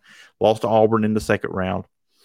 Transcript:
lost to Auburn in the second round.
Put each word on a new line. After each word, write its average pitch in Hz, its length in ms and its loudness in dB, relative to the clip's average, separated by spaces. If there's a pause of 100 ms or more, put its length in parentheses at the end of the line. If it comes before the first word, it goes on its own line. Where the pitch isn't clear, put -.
(400)
lost 107 220 2
to 120 60 -2
Auburn 110 360 2
in 107 80 -2
the 107 80 -2
second - 300 -2
round. 92 340 -6 (400)